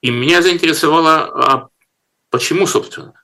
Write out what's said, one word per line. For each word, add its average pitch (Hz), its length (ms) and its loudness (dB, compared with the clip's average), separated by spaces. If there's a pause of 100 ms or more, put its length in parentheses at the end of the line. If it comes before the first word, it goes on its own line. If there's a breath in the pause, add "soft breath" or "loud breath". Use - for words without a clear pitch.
И 127 100 -2
меня 143 320 2
заинтересовало, 160 720 2
а 135 540 -2 (640)
почему, 156 360 -2
собственно? - 460 -6 (100)